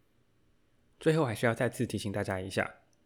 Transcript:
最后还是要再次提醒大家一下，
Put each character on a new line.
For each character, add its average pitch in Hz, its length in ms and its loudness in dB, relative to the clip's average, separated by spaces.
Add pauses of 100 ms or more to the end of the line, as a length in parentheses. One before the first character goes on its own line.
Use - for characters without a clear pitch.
(1000)
最 160 140 4
后 156 100 2
还 117 100 0
是 123 120 0
要 113 80 4
再 120 140 0
次 113 180 -2
提 107 100 -4
醒 98 160 -4
大 101 100 -2
家 95 180 -2
一 95 80 -6
下， - 280 -2 (280)